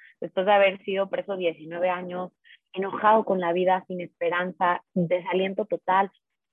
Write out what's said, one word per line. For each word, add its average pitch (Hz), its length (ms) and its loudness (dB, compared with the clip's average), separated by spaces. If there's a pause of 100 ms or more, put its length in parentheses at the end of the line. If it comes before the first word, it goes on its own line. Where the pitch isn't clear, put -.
(220)
después 185 240 -4
de 208 80 4
haber 196 300 4
sido 196 260 -2
preso 180 280 -6
diecinueve 170 520 -4
años, 180 420 -6 (420)
enojado 208 520 2
con 190 140 0
la 170 140 0
vida, 185 340 2
sin 180 140 -8
esperanza, 175 840 -2 (100)
desaliento 180 720 0
total, 190 460 0 (420)